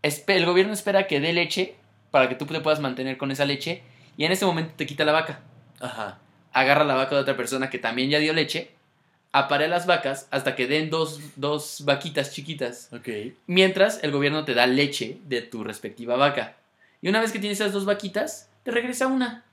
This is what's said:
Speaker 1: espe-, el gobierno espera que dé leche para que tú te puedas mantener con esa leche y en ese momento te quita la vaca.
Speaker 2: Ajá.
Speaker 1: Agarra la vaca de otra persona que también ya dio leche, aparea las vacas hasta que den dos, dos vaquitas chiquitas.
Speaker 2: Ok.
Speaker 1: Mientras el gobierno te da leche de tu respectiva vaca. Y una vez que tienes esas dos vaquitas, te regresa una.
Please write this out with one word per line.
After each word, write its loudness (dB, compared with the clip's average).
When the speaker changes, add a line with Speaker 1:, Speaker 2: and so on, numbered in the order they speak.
Speaker 1:
espe-, 0
el 4
gobierno 4
espera 2
que 0
dé 0
leche 0
para 6
que -2
tú -6
te -4
puedas 2
mantener -4
con -4
esa 0
leche -4
y 0
en 2
ese 0
momento 0
te -4
quita -2
la 4
vaca. 0
Speaker 2:
Ajá. -10
Speaker 1:
Agarra 6
la 2
vaca 0
de 4
otra 0
persona -4
que -8
también -2
ya 2
dio 0
leche, -2
aparea 2
las 0
vacas 0
hasta 0
que 0
den 0
dos, -2
dos -6
vaquitas -2
chiquitas. -10
Speaker 2:
Ok. -14
Speaker 1:
Mientras 4
el -2
gobierno 0
te -2
da 6
leche 0
de -2
tu -12
respectiva -6
vaca. 2
Y -4
una 2
vez -2
que -6
tienes -4
esas 0
dos -2
vaquitas, -4
te -6
regresa -2
una. -2